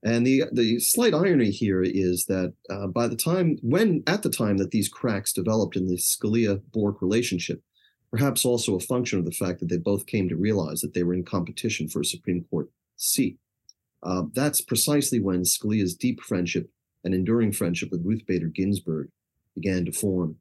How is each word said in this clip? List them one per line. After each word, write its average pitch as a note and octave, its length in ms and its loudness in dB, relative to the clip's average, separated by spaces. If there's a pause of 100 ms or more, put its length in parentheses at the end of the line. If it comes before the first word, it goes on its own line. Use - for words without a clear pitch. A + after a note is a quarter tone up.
And A#2 220 2
the, C3 260 4
the A#2 280 2
slight A#3 340 2
irony D3+ 380 4
here F#2+ 320 2
is F2+ 420 0
that, F#2 280 -2 (140)
uh, G2 200 -6
by A#2 200 0
the A#2+ 80 -4
time, E3 460 2
when, E3+ 460 2
at G#3 160 0
the - 60 0
time G#2 280 0
that F#2+ 140 0
these G#2+ 180 0
cracks - 440 -4
developed G#2 420 0
in F#2 100 0
the F2+ 120 0
Scalia-Bork G#2 1040 0
relationship, F#2+ 600 0 (480)
perhaps C3 340 0
also A#2 320 2
a F2+ 40 0
function A#2+ 400 -2
of E2+ 60 0
the E2+ 60 -4
fact F2+ 280 -4
that E2+ 100 -4
they F2+ 80 0
both G2 300 0
came F#2+ 220 0
to E2 60 -2
realize F2 460 0
that D2 140 -6
they F2+ 80 2
were F2 100 2
in F2+ 100 -2
competition F2 640 -4
for - 140 -4
a D2 40 -2
Supreme - 440 -2
Court - 220 -4 (240)
seat. - 420 0 (640)
Uh, F#2 220 -2 (100)
that's C#3+ 280 0
precisely C#3 580 2
when F#2 220 2
Scalia's G2 520 0
deep A#2+ 280 -2
friendship F2+ 500 -2 (320)
and F2+ 100 0
enduring G#2+ 380 2
friendship F2 400 -2
with E2+ 140 -4
Ruth A2 200 -2
Bader E2+ 220 -2
Ginsburg E2+ 640 -2 (460)
began F#2 300 -2
to F2+ 60 -6
form. F2+ 500 -2